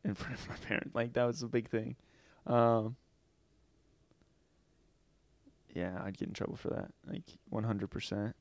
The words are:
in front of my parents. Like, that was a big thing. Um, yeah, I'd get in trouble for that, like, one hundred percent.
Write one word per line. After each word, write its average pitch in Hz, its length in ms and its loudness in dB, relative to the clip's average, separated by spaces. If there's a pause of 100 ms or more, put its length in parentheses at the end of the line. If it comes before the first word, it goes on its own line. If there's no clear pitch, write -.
in 101 100 2
front - 200 -6
of - 160 -10
my - 60 -6
parents. - 380 -4
Like, 120 200 0
that 123 100 6
was 120 180 2
a 117 60 -4
big 113 220 2
thing. 123 260 -2 (500)
Um, 117 500 6 (2750)
yeah, 90 300 -2
I'd 98 140 -6
get - 100 -2
in - 60 -8
trouble - 220 -4
for - 120 -6
that, - 220 -2 (200)
like, - 140 -6 (240)
one 110 160 -2
hundred 101 240 0
percent. 104 520 -4